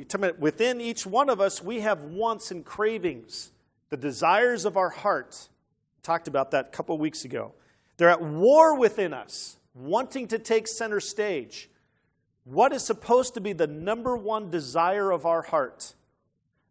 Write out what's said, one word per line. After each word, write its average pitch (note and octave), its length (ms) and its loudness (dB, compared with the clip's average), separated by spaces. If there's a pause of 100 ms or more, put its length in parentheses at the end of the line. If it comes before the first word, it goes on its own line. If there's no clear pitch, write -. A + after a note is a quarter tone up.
(380)
within A3 420 0
each A#3 240 -6
one A#3+ 240 2
of G3+ 140 2
us, F#3+ 200 0
we A3 180 -6
have G3+ 240 -2
wants G#3 460 -4
and F3 140 -12
cravings, F3+ 880 -6 (380)
the D3 80 -6
desires E3+ 640 2
of G3 140 0
our F3+ 120 2
heart. - 580 -4 (540)
Talked E3 260 -4
about C3+ 240 -2
that C3+ 140 0
a - 40 -20
couple E3 260 -6
weeks D3+ 280 -6
ago. A#2+ 280 -8 (460)
They're E3+ 100 6
at E3+ 140 4
war C4 560 6
within G3+ 340 2
us, - 460 -14 (160)
wanting G#3 540 -4
to A3+ 100 -4
take A3+ 300 0
center G#3+ 320 -4
stage. F#3+ 680 -6 (760)
What F#3 280 4
is C4 140 -6
supposed B3 480 2
to A#3 60 -6
be G3 120 -4
the E3 140 0
number G#3+ 500 -4
one G#3 340 -4
desire E3+ 600 0
of E3 160 -2
our E3 160 2
heart? - 520 -4 (760)